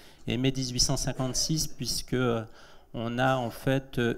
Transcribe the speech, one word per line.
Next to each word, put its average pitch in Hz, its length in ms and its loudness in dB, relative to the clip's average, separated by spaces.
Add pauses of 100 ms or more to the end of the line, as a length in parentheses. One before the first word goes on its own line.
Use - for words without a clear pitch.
(260)
et 113 100 0
mai 127 140 2
dix-huit 127 300 -2
cent 131 160 4
cinquante-six, 131 720 0
puisque, - 460 -4
euh, 120 280 2 (520)
on 120 240 -4
a 131 180 4
en 120 140 -2
fait, 135 480 -2
euh, 117 200 2